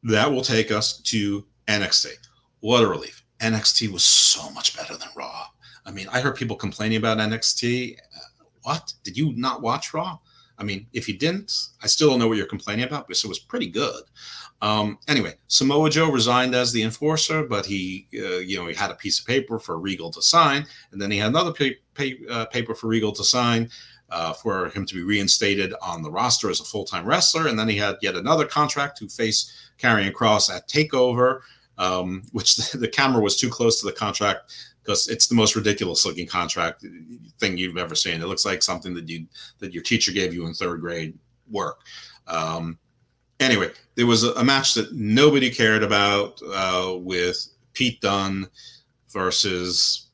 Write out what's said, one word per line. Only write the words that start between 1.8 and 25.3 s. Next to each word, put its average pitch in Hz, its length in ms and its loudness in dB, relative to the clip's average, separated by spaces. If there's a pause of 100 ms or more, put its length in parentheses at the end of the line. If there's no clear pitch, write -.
X - 200 2
T. - 60 -4 (520)
What 117 220 4
a 107 40 6
relief. 80 360 -6 (180)
N 113 120 0
X 110 220 2
T 113 140 0
was 90 140 -2
so - 500 4
much - 220 -4
better - 220 -10
than - 180 -14
Raw. - 340 -10 (360)
I 110 60 -16
mean, 98 200 -10
I 127 120 0
heard 135 120 0
people 113 220 -6
complaining 110 400 -2
about 110 240 2
N 107 140 0
X - 180 0
T. 123 460 -2 (180)
Uh, - 280 -20 (180)
what? - 320 -6 (100)
Did 101 140 -10
you 147 180 0
not 123 240 -4
watch 123 320 -4
Raw? 165 260 -6 (380)
I 101 80 -10
mean, 101 300 -6
if 117 120 -6
you 98 100 -6
didn't, 170 360 -2 (300)
I 104 60 -2
still 151 200 6
don't 131 100 4
know 117 80 4
what 113 120 2
you're - 80 -2
complaining 107 400 -4
about, 143 200 -8
because - 160 -2
it 110 60 -4
was 92 100 -8
pretty 240 300 -6
good. 143 340 -4 (580)
Um, 107 460 0
anyway, 117 280 0 (120)
Samoa 143 420 4
Joe 156 220 4
resigned 123 420 2
as 123 200 2
the 113 100 0
enforcer, 156 640 0
but 104 200 -2
he, 95 500 -6
uh, 98 240 -4
you 92 200 -6
know, 87 80 -6
he 82 80 -6
had 101 160 -4
a - 60 -12
piece - 240 -2
of - 60 -16
paper 123 340 -2
for 85 180 -8
Regal 87 320 -6
to 85 100 -10
sign, 151 460 4 (240)
and 101 100 -10
then 101 120 -2
he 101 60 0
had 107 100 2
another 165 240 2
pa-, 135 260 0 (160)
pa-, 131 340 -6
uh, 117 180 -4
paper 113 280 -4
for 113 140 -6
Regal 110 240 2
to 104 100 -8
sign, 117 480 2 (400)
uh, 82 220 -4
for 95 380 -2
him 98 140 -6
to 95 120 -10
be 87 80 -6
reinstated 98 760 2